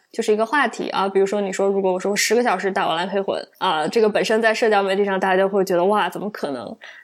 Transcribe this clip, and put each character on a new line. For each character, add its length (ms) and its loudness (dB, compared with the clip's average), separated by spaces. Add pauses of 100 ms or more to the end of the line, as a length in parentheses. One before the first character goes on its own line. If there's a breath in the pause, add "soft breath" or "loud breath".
(120 loud breath)
就 120 -6
是 100 2
一 20 0
个 100 2
话 220 2
题 220 -6
啊， 180 0
比 120 0
如 60 4
说 140 0
你 140 -4
说 160 0
如 120 0
果 120 2
我 60 -2
说 160 -2
十 180 -2
个 100 4
小 140 0
时 140 -2
打 160 0
完 180 -2
了 60 -8
黑 100 0
魂 180 -2 (200)
啊， 280 0
这 140 0
个 80 4
本 160 0
身 160 0
在 120 4
社 160 0
交 120 4
媒 140 0
体 100 2
上 140 -2
大 100 0
家 80 2
就 100 4
会 160 2
觉 140 0
得 80 2
哇， 240 2
怎 100 -10
么 120 -8
可 180 -8
能？ 260 -8 (280 loud breath)